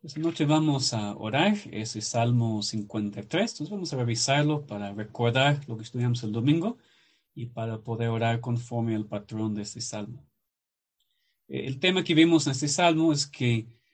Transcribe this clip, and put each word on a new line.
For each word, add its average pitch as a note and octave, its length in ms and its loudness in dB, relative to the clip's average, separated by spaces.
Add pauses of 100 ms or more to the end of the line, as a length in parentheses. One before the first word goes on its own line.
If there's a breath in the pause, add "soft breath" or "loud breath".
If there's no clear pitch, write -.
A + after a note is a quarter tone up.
Esta D3+ 160 -10
noche E3 260 0
vamos D3+ 480 2
a G#2 220 -4
orar, D#3 420 2 (140)
ese G#2+ 300 -6
Salmo A#2 600 0
cincuenta G#2 580 -4
y G2+ 40 -10
tres. G3+ 280 -2
Entonces D3+ 200 -10
vamos F3+ 220 -6
a C3+ 40 -4
revisarlo C#3+ 680 0
para G#2 280 -8
recordar A#2+ 760 2
lo A#2+ 80 -8
que A2 80 -10
estudiamos A#2+ 400 -2
el G#2+ 80 -4
domingo D#3 460 2 (580 soft breath)
y A#2+ 120 -10
para A2+ 320 -6
poder A#2 300 -2
orar A#2 300 0
conforme A#2 560 -2
al G#2+ 100 -2
patrón G#2+ 480 -4
de G#2 100 -4
este A#2+ 180 -10
salmo. G#2+ 440 -10 (1200)
Eh, - 180 -6
el C3+ 140 -8
tema F#3 240 2
que E3 120 2
vimos D#3+ 320 6
en C#3+ 40 0
este C#3 160 -2
salmo E3 440 4
es C#3+ 160 0
que A#2 400 0 (260 soft breath)